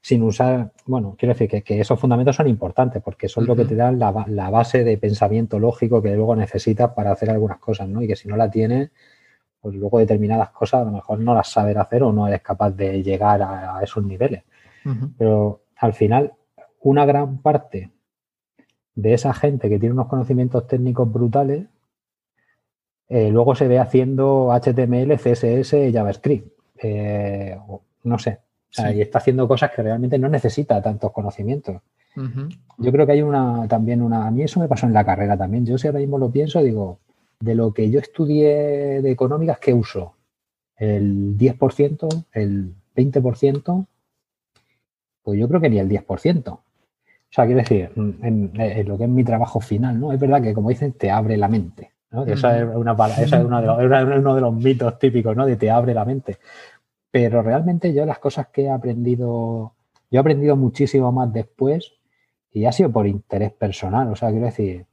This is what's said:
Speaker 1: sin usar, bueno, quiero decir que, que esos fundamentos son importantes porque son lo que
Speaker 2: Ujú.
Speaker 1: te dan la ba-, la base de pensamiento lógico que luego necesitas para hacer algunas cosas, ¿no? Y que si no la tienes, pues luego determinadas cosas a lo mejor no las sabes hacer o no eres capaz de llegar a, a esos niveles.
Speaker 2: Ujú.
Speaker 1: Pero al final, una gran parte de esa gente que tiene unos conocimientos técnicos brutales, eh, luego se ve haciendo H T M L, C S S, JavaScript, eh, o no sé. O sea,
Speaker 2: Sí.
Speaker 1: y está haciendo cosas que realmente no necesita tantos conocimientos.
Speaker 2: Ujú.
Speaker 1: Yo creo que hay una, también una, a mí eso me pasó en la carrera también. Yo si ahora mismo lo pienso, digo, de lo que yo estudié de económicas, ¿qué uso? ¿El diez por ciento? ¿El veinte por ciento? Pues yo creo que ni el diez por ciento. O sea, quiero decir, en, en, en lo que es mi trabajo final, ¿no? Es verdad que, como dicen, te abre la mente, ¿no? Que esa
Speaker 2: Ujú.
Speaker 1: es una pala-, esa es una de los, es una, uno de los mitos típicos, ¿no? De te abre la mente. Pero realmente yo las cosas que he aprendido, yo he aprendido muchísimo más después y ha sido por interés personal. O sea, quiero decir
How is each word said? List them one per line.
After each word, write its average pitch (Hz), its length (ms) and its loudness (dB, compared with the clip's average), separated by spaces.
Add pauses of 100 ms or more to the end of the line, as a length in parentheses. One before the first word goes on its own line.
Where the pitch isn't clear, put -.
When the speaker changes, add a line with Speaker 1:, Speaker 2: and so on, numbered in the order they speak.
Speaker 1:
sin 120 200 0
usar, 120 500 0 (120)
bueno, 110 340 -4
quiero 123 140 0
decir 110 160 0
que, 104 140 -4
que 104 180 -2
esos 117 180 0
fundamentos 123 380 2
son 151 120 2
importantes 123 540 -2
porque - 280 -8
son 113 160 0
lo 120 100 2
que 117 60 2
Speaker 2:
Ujú. 107 80 0
Speaker 1:
te 107 60 -2
dan 123 220 2
la 110 120 2
ba-, 101 180 -4
la 98 220 -4
base 117 340 2
de 110 140 2
pensamiento 107 600 0
lógico 117 440 0
que 101 120 0
luego 110 220 0
necesitas 110 540 -2
para 104 220 -2
hacer 107 180 -2
algunas 107 280 -2
cosas, 101 300 -6
¿no? 104 140 -6
Y 113 60 -4
que 104 80 -2
si - 120 -16
no 104 80 -4
la 110 140 2
tienes, 117 400 0 (720)
pues 104 120 -10
luego 101 260 0
determinadas 107 500 2
cosas 123 320 0
a - 20 0
lo 110 60 -4
mejor 104 300 -6
no 117 140 2
las 110 140 0
sabes 104 300 0
hacer 120 240 0
o 120 100 2
no 104 160 0
eres 98 140 -2
capaz 101 300 -2
de 95 300 -4
llegar 98 380 2
a, 92 380 -6
a 98 40 -2
esos 101 220 -4
niveles. 98 380 -4 (420)
Speaker 2:
Ujú. 135 320 -6
Speaker 1:
Pero 107 460 2 (140)
al 110 180 0
final, 120 400 0 (460)
una 143 260 4
gran 139 320 0
parte 147 520 -2 (1040)
de 110 180 2
esa 131 180 0
gente 135 380 -2
que 104 80 2
tiene 117 160 0
unos 127 140 -2
conocimientos 127 580 0
técnicos 123 440 0
brutales, 135 580 0 (1400)
eh, 110 200 4
luego 120 240 4
se 143 100 2
ve 123 140 4
haciendo 131 720 2
H 123 200 2
T 123 100 0
M 123 200 0
L, 143 160 2
C 120 140 0
S 120 280 0
S, 135 320 2
JavaScript, 110 540 -2 (340)
eh, 104 880 -6
o 98 160 -16 (220)
no 120 160 -2
sé. 107 180 -6 (320)
O - 20 -20
sea, 107 200 -4
Speaker 2:
Sí. 104 60 -2
Speaker 1:
y - 20 0
está 104 180 0
haciendo 127 300 0
cosas 131 260 0
que 120 80 -6
realmente 120 340 -2
no 135 120 0
necesita 127 520 0
tantos 104 300 -4
conocimientos. 101 720 -8 (320)
Speaker 2:
Ujú. 131 340 -10 (300)
Speaker 1:
Yo 123 140 0
creo 147 140 6
que 143 40 2
hay 147 120 4
una, 127 440 0
también 117 340 0
una, 113 280 0
a - 20 -2
mí 127 140 0
eso 170 160 0
me 160 80 0
pasó 127 180 0
en 117 60 2
la 107 120 4
carrera 101 320 0
también. 101 300 -2
Yo 123 100 -2
si 131 120 -2
ahora 143 100 -2
mismo 139 200 -2
lo 131 120 0
pienso, 151 320 0
digo, 104 380 -2 (400)
de 113 160 0
lo 113 180 0
que 110 160 0
yo 131 80 2
estudié 147 1040 0
de 135 80 2
económicas, 143 480 -2
¿qué 127 160 2
uso? 101 400 -2 (640)
¿El 101 600 0
diez 123 180 4
por 131 180 2
ciento? 147 360 -2 (220)
¿El 98 440 -4 (200)
veinte 135 260 2
por 123 160 -2
ciento? 143 500 -2 (1400)
Pues 101 120 -2
yo 113 120 0
creo 165 120 2
que 160 80 2
ni 107 120 2
el 95 80 0
diez 101 160 -2
por 98 160 -8
ciento. 151 320 0
O - 800 -20
sea, 123 120 4
quiero 123 140 2
decir, 107 380 0
en, 104 260 -4
en, 107 320 -2
en 107 340 -2
lo 101 80 -6
que 107 60 -4
es 120 80 0
mi 127 140 2
trabajo 117 340 0
final, 113 400 -2
¿no? 143 140 -2
Es 135 80 0
verdad 139 200 4
que, 110 140 0
como 107 140 0
dicen, 127 240 -2
te 98 180 -2
abre 110 260 0
la 101 120 0
mente, 101 440 -4 (200)
¿no? 123 120 -6
Que 123 100 -2
esa 127 160 2
Speaker 2:
Ujú. 117 200 0
Speaker 1:
es 113 60 -6
una 117 200 0
pala-, 110 240 2
esa 156 180 4
es 160 60 4
una 120 160 0
de 113 60 0
los, 113 140 2
es 123 60 4
una, 131 160 6
uno 139 340 2
de 131 40 2
los 120 140 0
mitos 120 440 0
típicos, 113 380 2
¿no? 131 80 0
De 127 120 2
te 107 160 0
abre 120 200 2
la 117 120 0
mente. 135 340 -6 (760)
Pero 117 300 2
realmente 165 500 0
yo 147 140 0
las 156 140 -6
cosas 143 280 -6
que - 140 -2
he 139 80 0
aprendido, 120 1040 -4 (360)
yo 127 80 4
he - 20 6
aprendido 143 340 4
muchísimo 131 560 2
más 127 220 -2
después 135 640 -4 (580)
y 107 140 0
ha 120 60 2
sido 139 200 0
por 110 160 0
interés 101 420 -4
personal. 104 600 -4
O 98 40 -8
sea, 113 140 -2
quiero 113 160 -2
decir 95 460 -6